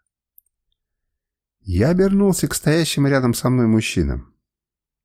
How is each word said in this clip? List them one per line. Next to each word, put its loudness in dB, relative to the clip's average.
Я 0
обернулся 2
к -6
стоящим 0
рядом 0
со -2
мной 2
мужчинам. -2